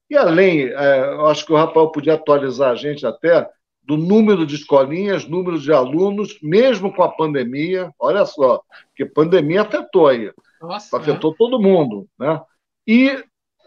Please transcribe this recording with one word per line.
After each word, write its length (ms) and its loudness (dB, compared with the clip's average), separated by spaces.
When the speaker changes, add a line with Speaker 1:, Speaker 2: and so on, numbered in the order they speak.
Speaker 1:
E 80 0
além, 480 2
é, 340 0
eu 140 0
acho 180 0
que 80 -2
o 20 4
Rafael 360 2
podia 240 0
atualizar 560 0
a 40 0
gente 300 -8
até 440 0
do 140 -4
número 500 2
de 100 -8
escolinhas, 720 0
número 320 -6
de 140 -4
alunos, 720 0
mesmo 520 0
com 100 0
a 60 2
pandemia, 880 -4
olha 280 0
só, 360 0
que 100 -6
pandemia 560 0
afetou 460 0
aí, 260 0
Speaker 2:
Nossa, 380 -10
Speaker 1:
afetou 340 -4
Speaker 2:
é. 60 -16
Speaker 1:
todo 240 0
mundo, 440 0
né? 220 -4
E 380 2